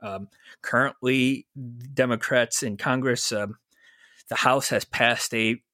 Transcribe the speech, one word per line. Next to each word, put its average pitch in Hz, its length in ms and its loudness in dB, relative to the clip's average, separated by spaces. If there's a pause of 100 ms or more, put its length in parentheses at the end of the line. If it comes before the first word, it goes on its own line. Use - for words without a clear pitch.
Um, 101 280 -10 (320)
currently, 131 840 2 (460)
Democrats 123 680 -2
in 107 140 -4
Congress, 127 560 0
um, 104 240 -4 (720)
the 113 60 -4
House 131 340 4
has 107 160 0
passed - 480 0
a 113 280 2 (120)